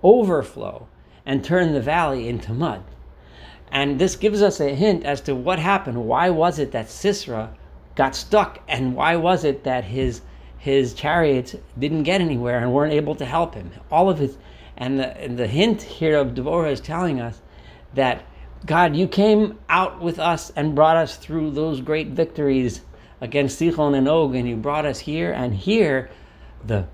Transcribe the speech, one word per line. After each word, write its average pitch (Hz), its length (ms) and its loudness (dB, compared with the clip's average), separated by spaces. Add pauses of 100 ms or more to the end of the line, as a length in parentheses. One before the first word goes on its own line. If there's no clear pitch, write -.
overflow 180 840 2 (380)
and 139 180 -2
turn 175 300 2
the 139 80 0
valley 139 460 0
into 113 260 -6
mud. 120 300 -4 (880)
And 139 280 0
this - 160 2
gives 202 260 2
us 202 180 4
a 143 140 0
hint 175 300 2
as 143 180 -4
to 143 140 -4
what 156 240 -2
happened. 156 460 0
Why 135 240 2
was 160 300 2
it 139 120 -2
that 113 180 -6
Sisera 120 680 -4 (400)
got 135 200 0
stuck? - 520 0
And 127 280 -2
why 151 200 2
was 170 280 2
it 139 200 0
that 127 200 -2
his, 120 380 -4 (360)
his 135 360 2
chariots 143 600 0 (220)
didn't 147 260 -2
get 185 180 2
anywhere 123 380 0
and 123 120 0
weren't 147 220 2
able 151 220 0
to 147 100 -8
help 165 300 -2
him? 90 160 -14 (200)
All 175 180 6
of 165 100 0
his, 135 180 -2 (400)
and 131 220 -2
the, 131 180 -4
and 120 200 -8
the 120 100 0
hint 185 340 2
here 156 360 0
of 127 180 0
Devorah 156 360 -2
is 127 80 -2
telling 160 400 -4
us 117 220 -10 (540)
that, 131 280 0 (440)
"God, 160 280 4
you 175 120 2
came 208 500 4 (100)
out 175 320 0
with 170 200 -4
us 165 360 -2
and 151 200 -2
brought 156 200 6
us 160 220 0
through 156 340 -6
those 147 300 -4
great 156 280 -4
victories 135 720 0 (380)
against 135 400 -2
Sichon 156 380 2
and 131 100 2
Og, 147 280 2
and 123 120 -2
you 120 80 -4
brought 143 300 -2
us 135 140 -4
here, 165 320 -4
and 123 240 -4
here 147 560 2 (520)
the 104 300 -2